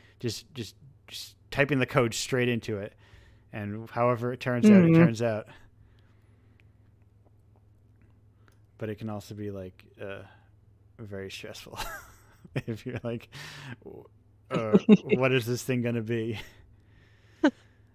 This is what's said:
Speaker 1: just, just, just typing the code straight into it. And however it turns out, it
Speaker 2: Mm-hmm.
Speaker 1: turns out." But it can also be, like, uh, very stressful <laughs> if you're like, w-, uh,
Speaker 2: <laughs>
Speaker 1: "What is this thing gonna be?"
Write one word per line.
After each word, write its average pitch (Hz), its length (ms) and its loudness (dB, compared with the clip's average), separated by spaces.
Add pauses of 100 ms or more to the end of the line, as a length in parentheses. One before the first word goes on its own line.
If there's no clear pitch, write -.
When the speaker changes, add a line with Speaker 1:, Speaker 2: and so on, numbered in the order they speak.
(200)
Speaker 1:
just, - 360 -8
just, 110 200 -12 (320)
just - 280 -16 (160)
typing 139 280 0
the 127 80 0
code 120 260 0
straight 123 360 -2
into 110 280 -4
it. 101 160 -12 (600)
And 107 380 -10
however 120 420 0
it 127 80 -10
turns 123 300 4
out, 190 140 10
it 165 80 6
Speaker 2:
Mm-hmm. - 20 8
Speaker 1:
turns 117 260 6
out." 110 260 -2 (3250)
But 110 120 -8
it 107 60 -8
can 107 140 -10
also 104 240 -10
be, 104 180 -10
like, 92 340 -14 (160)
uh, 101 200 -12 (800)
very 98 320 -12
stressful - 480 -16 (420)
<laughs> - 340 -20 (120)
if 113 180 -10
you're 123 180 -8
like, 120 260 -8 (540)
w-, - 220 -18 (460)
uh, 117 280 4 (100)
Speaker 2:
<laughs> 208 140 8
Speaker 1:
"What 127 300 2
is 123 120 2
this 120 180 -4
thing 123 180 -2
gonna 120 220 -2
be?" 113 360 -4 (1600)